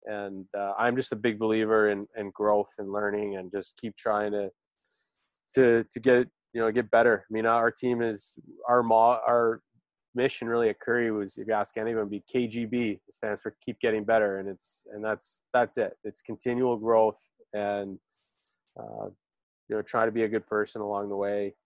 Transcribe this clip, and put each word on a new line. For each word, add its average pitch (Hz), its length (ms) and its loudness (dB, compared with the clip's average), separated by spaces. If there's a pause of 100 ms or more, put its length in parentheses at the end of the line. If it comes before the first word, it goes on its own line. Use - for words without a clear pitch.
And, 101 400 -10 (100)
uh, 101 220 -4
I'm 120 200 2
just 131 160 -4
a - 20 -6
big 107 240 -2
believer 110 500 4
in, 101 160 -2 (120)
in 101 140 -6
growth 104 460 0
and 98 140 -8
learning 104 460 -4
and 92 120 -10
just 98 280 -10
keep 110 180 -10
trying 104 380 -2
to, 101 180 -4 (1040)
to, 117 360 6
to - 100 -10
get, 123 260 6 (260)
you 120 60 -6
know, 113 120 2
get 113 200 0
better. 117 380 4
I 110 40 -10
mean, 110 120 -2
our 117 260 2
team 123 300 -2
is, 110 360 -6 (300)
our 123 160 4
mo-, 113 420 4
our 117 360 2 (520)
mission 123 360 -2
really 117 180 2
at 104 140 -2
Curry 117 300 0
was, 104 260 -6
if 107 100 -12
you 110 60 0
ask 104 240 -4
anyone, 110 260 -2
would 101 80 -8
be 104 180 -10
K 123 180 -2
G 117 180 -6
B. 110 420 -4
It - 80 -20
stands 104 260 -6
for - 140 -10 (100)
keep 110 140 -10
getting 110 240 0
better. 104 360 2
And 98 100 -8
it's, - 420 -18
and 104 120 -12
that's, - 380 -8 (120)
that's 120 240 2
it. 107 160 -2 (100)
It's 104 160 -12
continual 120 560 -2
growth 110 540 2 (240)
and, 101 440 -4 (800)
uh, 110 280 -12 (640)
you 107 80 -4
know, 107 40 -4
try 113 240 -2
to 113 60 0
be 113 120 0
a 110 40 0
good 107 180 -4
person 104 360 -4
along 101 260 -6
the 101 80 -6
way. 101 400 -4 (100)